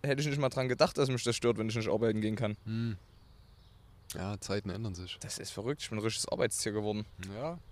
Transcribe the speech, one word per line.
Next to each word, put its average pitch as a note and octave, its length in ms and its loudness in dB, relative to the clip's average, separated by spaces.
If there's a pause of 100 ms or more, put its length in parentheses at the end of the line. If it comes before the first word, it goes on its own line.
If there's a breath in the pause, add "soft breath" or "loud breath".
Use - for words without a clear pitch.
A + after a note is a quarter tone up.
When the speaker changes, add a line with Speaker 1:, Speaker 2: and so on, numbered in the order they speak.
Speaker 1:
hätte C#3 180 2
ich D3+ 60 2
nicht C#3+ 120 2
mal C3+ 100 4
dran C3 180 0
gedacht, C3+ 300 4
dass C3+ 120 4
mich B2+ 140 0
das A#2+ 120 4
stört, A#2+ 220 4
wenn A2 120 0
ich A2 60 -2
nicht A2 140 0
arbeiten A2 320 4
gehen G#2+ 140 2
kann. G#2 300 -2
Speaker 2:
Hm. A2 320 -2 (1160)
Ja, G2 240 -4
Zeiten G2+ 300 -2
ändern G2 260 -4
sich. F2+ 260 -10
Speaker 1:
Das - 160 -8
ist - 140 -8
verrückt, B2 300 -4
ich - 80 -8
bin A2 100 -4
ein G#2 40 -2
richtiges - 240 -2
Arbeitstier - 440 0
geworden. G#2+ 340 0 (300)
Speaker 2:
Ja. D#3+ 220 -6 (140)